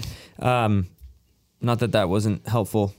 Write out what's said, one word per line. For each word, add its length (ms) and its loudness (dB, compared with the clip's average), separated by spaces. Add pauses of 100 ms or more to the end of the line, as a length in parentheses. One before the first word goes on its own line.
(400)
Um, 480 2 (720)
not 180 0
that 140 0
that 160 2
wasn't 360 0
helpful 540 0